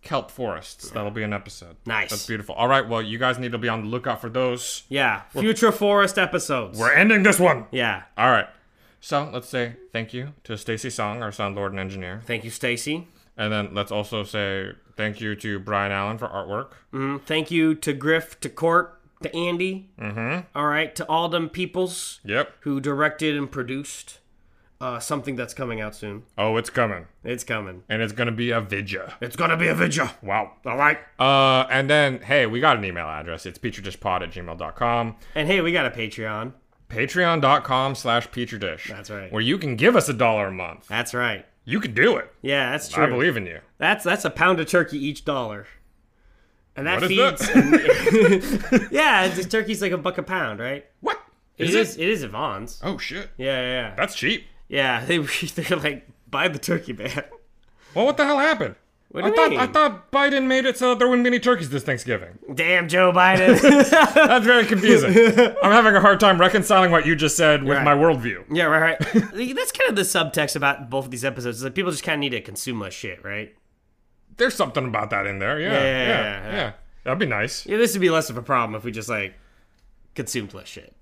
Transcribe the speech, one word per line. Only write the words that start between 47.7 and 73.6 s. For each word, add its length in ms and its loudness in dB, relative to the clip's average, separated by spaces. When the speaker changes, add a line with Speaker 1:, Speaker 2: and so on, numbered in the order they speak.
Speaker 2:
and 160 4
<laughs> 40 -10
yeah, 340 4
it's, 220 -4
turkey's 340 -2
like 120 -2
a 40 -4
buck 220 -4
a 40 -8
pound, 360 -6
right? 260 -8
Speaker 1:
What? 200 -6
Speaker 2:
It 120 -2
Speaker 1:
Is 60 2
Speaker 2:
is, 220 2
Speaker 1:
it? 60 -4
Speaker 2:
it 60 0
is 140 -2
a 40 -10
Vons. 560 -8
Speaker 1:
Oh, 140 -6
shit. 400 -12
Speaker 2:
Yeah, 240 -4
yeah, 100 -4
yeah. 240 -6
Speaker 1:
That's 180 -4
cheap. 320 -4
Speaker 2:
Yeah, 380 0
they, 120 0
<laughs> 20 2
they're 580 -4
like, 280 -6
"Buy 200 -2
the 100 -6
turkey, 340 -4
man." 300 -8
Speaker 1:
Well, 120 2
what 120 2
the 80 4
hell 140 2
happened? 360 0
Speaker 2:
What 120 -8
do 60 0
Speaker 1:
I 20 4
Speaker 2:
you 80 2
Speaker 1:
thought, 140 6
Speaker 2:
mean? 80 0
Speaker 1:
I 80 2
thought 440 2
Biden 360 2
made 180 2
it 120 0
so 120 2
that 100 2
there 80 -4
wouldn't 160 4
be 60 -2
any 100 0
turkeys 300 0
this 140 -4
Thanksgiving. 540 -4
Speaker 2:
Damn, 360 2
Joe 240 4
Biden. 480 8
Speaker 1:
<laughs> 280 8
That's 320 8
very 200 6
confusing. 480 6
Speaker 2:
<laughs> 500 8
Speaker 1:
I'm 80 6
having 240 8
a 60 8
hard 180 8
time 220 6
reconciling 500 6
what 140 4
you 100 4
just 220 0
said 260 6
with 140 2
Speaker 2:
Right. 80 2
Speaker 1:
my 80 6
worldview. 580 2
Speaker 2:
Yeah, 140 2
right, 340 4
Speaker 1:
<laughs> 140 -4
Speaker 2:
right. 420 -2
That's 160 -4
kind 180 0
of 60 -2
the 60 0
subtext 560 -2
about 320 -2
both 160 -4
of 60 -14
these 120 -10
episodes, 340 -6
is 60 -12
that 120 -8
people 160 -2
just 120 -8
kinda 140 -2
need 140 -2
to 100 -6
consume 400 -10
less 120 -10
shit, 300 -14
right? 320 -12